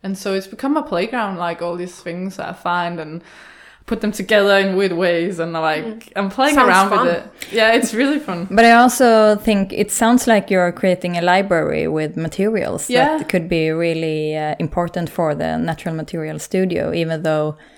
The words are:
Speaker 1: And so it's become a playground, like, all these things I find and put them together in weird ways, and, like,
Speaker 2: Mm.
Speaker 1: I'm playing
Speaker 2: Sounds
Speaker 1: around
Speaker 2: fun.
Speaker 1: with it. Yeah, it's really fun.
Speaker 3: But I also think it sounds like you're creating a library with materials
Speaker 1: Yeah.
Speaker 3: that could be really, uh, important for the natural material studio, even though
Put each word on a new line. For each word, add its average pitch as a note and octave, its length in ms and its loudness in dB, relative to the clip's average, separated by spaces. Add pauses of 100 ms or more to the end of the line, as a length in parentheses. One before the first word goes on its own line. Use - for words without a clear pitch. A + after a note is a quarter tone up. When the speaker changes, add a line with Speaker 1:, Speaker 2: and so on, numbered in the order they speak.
Speaker 1:
And G3 140 -6
so G3 160 -4
it's F#3+ 140 -4
become C#4 300 -2
a D4 60 -4
playground, G3+ 540 -4
like, E3+ 240 -4
all F3 160 -6
these F3+ 260 -12
things F3+ 360 -8
I - 140 -10
find F3 460 -4
and D#3+ 220 -12 (640)
put - 160 -4
them G#3+ 100 -2
together G3+ 460 2
in G3 180 2
weird F#3+ 180 2
ways, F3 460 0
and, E3+ 140 -4
like, D#3+ 320 -2
Speaker 2:
Mm. A3 320 -12
Speaker 1:
I'm G3 120 -2
playing C#4 260 2
Speaker 2:
Sounds C4 140 4
Speaker 1:
around F#3+ 200 6
Speaker 2:
fun. G#3 180 2
Speaker 1:
with E3+ 100 0
it. - 60 -8 (300)
Yeah, A3 200 4
it's A#3+ 200 0
really C#4 260 0
fun. F3 320 -8
Speaker 3:
But A3 140 6
I A#3 80 8
also A#3 640 6
think G3+ 360 0
it - 180 -2
sounds A#3+ 360 2
like G#3 240 2
you're F3+ 220 2
creating F3+ 440 -2
a E3+ 40 -2
library E3+ 680 2
with D#3 300 -4
materials F#3+ 720 -4
Speaker 1:
Yeah. C4+ 280 2
Speaker 3:
that D4+ 120 -6
could E3+ 180 -2
be D#3+ 240 0
really, D#3+ 680 -2
uh, D3+ 220 -4
important E3+ 500 -4
for D#3+ 260 -2
the D#2+ 220 -4
natural E3 380 -6
material D#3 440 -8
studio, F#3 540 -2
even E3 300 -4
though D3+ 320 -2 (220)